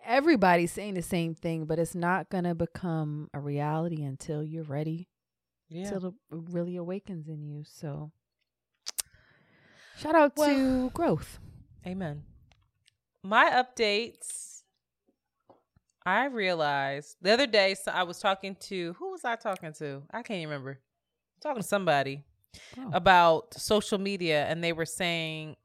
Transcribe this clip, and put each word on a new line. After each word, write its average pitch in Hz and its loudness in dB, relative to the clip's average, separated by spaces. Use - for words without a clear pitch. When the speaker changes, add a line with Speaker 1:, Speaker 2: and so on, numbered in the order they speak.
Speaker 1:
everybody 202 4
saying 202 -8
the 175 -4
same 165 -2
thing, 160 -4
but 156 -2
it's 165 -2
not 175 -2
gonna 175 -2
become 160 -4
a 143 -8
reality 151 -4
until 151 -8
you're 160 -10
ready, 156 -6
Speaker 2:
Yeah. 180 -10
Speaker 1:
till 190 -6
it 185 -8
really 175 -6
awakens 180 -10
in 156 -10
you. 147 -12
So, 151 -12
shout 311 -2
out 302 8
Speaker 2:
Well, 294 6
Speaker 1:
to 262 2
growth. 269 0
Speaker 2:
Amen. 180 -8
My 240 6
updates, - -2
I 214 2
realized 151 -2
the 190 4
other 254 4
day, 196 4
so 190 -8
I 185 0
was 175 -10
talking 196 -2
to, 175 -6
who 381 -8
was 370 -12
I 240 -2
talking 185 -8
to? 143 -10
I 226 -8
can't 220 -8
even 151 -8
remember. 135 -10
Talking 262 0
to - -6
somebody 143 2
Speaker 1:
Oh. 247 -12
Speaker 2:
about 175 6
social 214 0
media, 180 0
and 160 -2
they 170 0
were 165 -2
saying, 160 -4